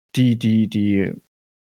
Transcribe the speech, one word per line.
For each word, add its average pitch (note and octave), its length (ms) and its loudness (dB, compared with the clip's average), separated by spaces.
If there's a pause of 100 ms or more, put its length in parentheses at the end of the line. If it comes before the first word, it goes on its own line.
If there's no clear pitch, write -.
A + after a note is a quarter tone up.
(160)
die, B2 200 2
die, A2 300 0
die, G2 460 -2 (540)